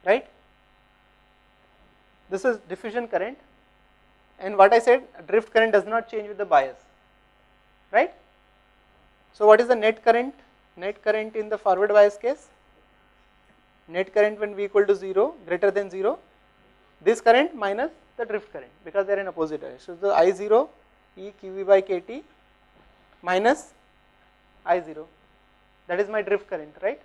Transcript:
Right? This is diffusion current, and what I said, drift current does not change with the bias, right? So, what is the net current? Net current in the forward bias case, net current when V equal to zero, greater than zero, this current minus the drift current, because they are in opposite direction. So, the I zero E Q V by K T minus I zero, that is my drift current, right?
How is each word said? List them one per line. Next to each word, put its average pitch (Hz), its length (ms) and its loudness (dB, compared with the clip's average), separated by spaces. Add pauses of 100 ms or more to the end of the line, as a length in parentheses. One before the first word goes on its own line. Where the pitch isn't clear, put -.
Right? 220 220 0 (2000)
This 190 140 -8
is 240 140 -2 (100)
diffusion 220 400 -10
current, 208 300 -6 (1000)
and 196 200 -8
what 196 160 8
I 226 60 6
said, 247 240 2 (240)
drift 220 260 -2
current 226 180 2
does 202 140 2
not 226 240 -6
change 214 180 -10
with 202 100 -14
the 202 80 -6
bias, 135 320 0 (1120)
right? 277 220 0 (1200)
So, 214 120 0
what 214 160 10
is 233 60 0
the 247 80 2
net 220 280 -2
current? 240 300 2 (420)
Net 196 280 -10
current 214 320 -4
in 214 140 -8
the 214 80 -4
forward 202 320 0
bias 208 280 4
case, 269 300 -8 (1400)
net 185 260 -6
current 214 260 2
when 208 160 -8
V 202 100 -6
equal 202 200 2
to 202 100 2
zero, 196 400 -2 (120)
greater 180 240 0
than 196 180 -6
zero, 190 300 -4 (840)
this 226 200 0
current 269 340 4
minus 220 360 -6 (260)
the 240 80 -8
drift 214 260 -10
current, 127 200 -18 (140)
because 190 220 -4
they 202 60 0
are 196 60 -2
in 196 80 -8
opposite 156 340 -6
direction. 131 240 -16
So, 175 100 -16
the 196 180 -2
I 170 180 4
zero 208 380 0 (480)
E 196 220 -18
Q 190 160 -16
V 196 80 -10
by 190 180 4
K 190 180 -6
T 247 240 -14 (1000)
minus 202 520 -2 (920)
I 175 160 0
zero, 156 260 -18 (800)
that 180 120 -4
is 202 80 -2
my 214 140 -6
drift 202 260 -6
current, 151 340 -12
right? 226 240 -6